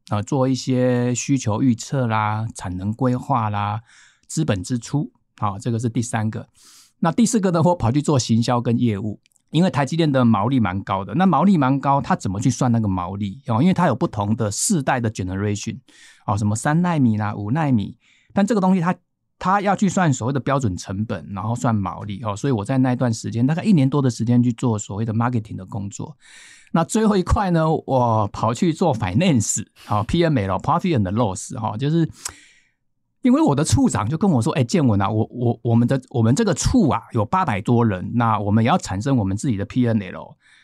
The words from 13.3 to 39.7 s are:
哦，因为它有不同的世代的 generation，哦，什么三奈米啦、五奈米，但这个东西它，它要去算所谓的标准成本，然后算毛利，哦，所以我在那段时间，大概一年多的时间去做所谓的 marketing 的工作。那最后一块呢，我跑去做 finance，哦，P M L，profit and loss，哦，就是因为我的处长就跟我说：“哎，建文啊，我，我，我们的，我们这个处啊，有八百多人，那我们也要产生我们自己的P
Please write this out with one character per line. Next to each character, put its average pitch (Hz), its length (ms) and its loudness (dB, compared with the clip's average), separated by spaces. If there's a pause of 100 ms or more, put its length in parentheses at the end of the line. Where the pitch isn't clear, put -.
哦， 113 160 0
因 175 60 4
为 185 80 4
它 175 100 2
有 147 80 2
不 170 140 -2
同 104 280 -2
的 110 140 -2
世 151 320 -2
代 131 180 -2
的 113 120 -2
generation， 101 640 -4 (480)
哦， 107 100 0
什 107 120 0
么 107 80 0
三 151 260 0
奈 175 160 0
米 113 200 2
啦、 107 180 -4
五 104 160 -6
奈 147 200 0
米， 107 280 -2 (340)
但 196 100 2
这 214 120 0
个 202 40 2
东 185 140 2
西 185 80 2
它， 175 140 0 (420)
它 196 240 0
要 190 140 0
去 196 120 0
算 175 240 2
所 117 140 -2
谓 143 80 -2
的 139 60 -2
标 139 180 0
准 107 180 -2
成 101 300 -6
本， 82 260 -8
然 98 120 -8
后 113 100 -4
算 120 220 0
毛 92 260 -4
利， 104 220 -10
哦， 104 120 -4
所 139 140 -4
以 - 20 2
我 101 140 -2
在 131 140 0
那 127 160 2
段 120 180 0
时 107 160 -6
间， 117 160 0
大 151 80 2
概 180 100 -4
一 214 100 2
年 135 140 4
多 143 140 0
的 131 80 2
时 113 160 -4
间 120 160 4
去 120 100 2
做 113 280 -2
所 - 180 -10
谓 113 80 -4
的 110 80 -4
marketing 113 420 -2
的 95 120 -12
工 101 200 -8
作。 - 300 -14 (540)
那 165 120 0
最 220 220 0
后 208 100 4
一 185 60 2
块 190 300 0
呢， 165 120 2 (220)
我 117 440 2
跑 113 220 -2
去 156 220 0
做 160 220 0
finance， 113 680 0 (240)
哦 104 200 -2
，P 170 160 0
M 156 120 2
L，profit 123 640 0
and 92 120 0
loss， 104 440 -4
哦， 110 220 -6
就 139 140 -2
是 165 180 2 (1160)
因 247 60 6
为 311 80 4
我 262 120 4
的 139 100 2
处 262 260 2
长 104 180 -2
就 160 100 -4
跟 202 140 2
我 123 100 4
说 156 160 0
：“哎， 131 60 2
建 151 220 2
文 101 160 4
啊， 98 80 0
我， 110 200 0
我， 120 320 -2
我 117 140 2
们 120 120 4
的， 135 220 0
我 117 120 -2
们 113 120 4
这 226 120 2
个 175 80 2
处 202 360 2
啊， 110 120 0 (120)
有 110 120 0
八 190 200 0
百 101 160 -2
多 117 240 2
人， 98 300 -2
那 113 240 2
我 101 100 -2
们 110 140 4
也 117 40 2
要 175 100 2
产 98 240 -6
生 135 160 0
我 107 60 2
们 95 120 -2
自 135 140 -4
己 101 80 0
的 98 80 -4
P 123 200 0